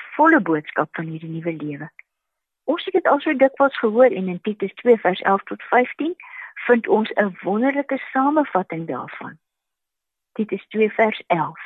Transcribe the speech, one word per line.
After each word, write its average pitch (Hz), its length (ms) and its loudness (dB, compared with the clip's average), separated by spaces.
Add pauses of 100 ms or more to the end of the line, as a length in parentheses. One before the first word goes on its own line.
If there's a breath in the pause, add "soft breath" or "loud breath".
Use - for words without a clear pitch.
(160)
volle 320 240 6
boodskap 156 520 -2
van 165 140 -8
hierdie 160 240 -10
nuwe 165 240 -6
lewe. 151 380 -10 (720)
Ons 277 220 -2
het 370 80 -6
dit 359 140 2
al 285 120 4
so 311 140 -2
dikwels 269 440 2
gehoor 233 340 4
en 185 160 -4
in 175 140 -6
Titus 208 320 -4
twee 233 240 4
vers 180 240 0
elf 196 220 2
tot - 200 -12
vyftien 285 520 0 (520 loud breath)
vind 240 200 4
ons 220 220 2
'n 196 320 -2
wonderlike 269 560 -2 (140)
samevatting 269 760 0
daarvan. 139 500 -10 (960)
Titus 208 360 -6
twee 214 220 2
vers 220 380 0
elf: 160 380 -2